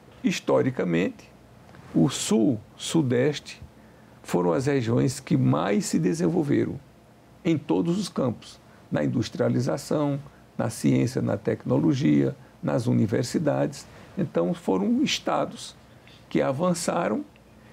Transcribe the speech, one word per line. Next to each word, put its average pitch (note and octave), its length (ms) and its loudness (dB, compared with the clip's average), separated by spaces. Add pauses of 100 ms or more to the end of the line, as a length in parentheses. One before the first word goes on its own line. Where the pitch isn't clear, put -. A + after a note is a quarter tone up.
(240)
historicamente, E3 1040 0 (640)
o D#3 160 4
sul, F#3+ 500 0 (160)
sudeste, C#3 880 0 (600)
foram F3+ 300 2
as C#3 120 0
regiões C3 540 0
que - 180 0
mais D#3+ 480 2
se - 140 0
desenvolveram D#3+ 800 0 (640)
em E3 140 2
todos F3+ 420 0
os F#3 100 -6
campos, - 500 -6 (300)
na D3+ 140 -2
industrialização, C#3 1160 -2 (380)
na A#2+ 120 -2
ciência, C3 520 0
na A2+ 160 0
tecnologia, C3+ 960 2 (280)
nas C3+ 240 -2
universidades. B2+ 1000 0 (320)
Então, F3 380 -2
foram G#3 480 0
estados - 720 -4 (540)
que D3+ 120 0
avançaram, F3 840 -2 (500)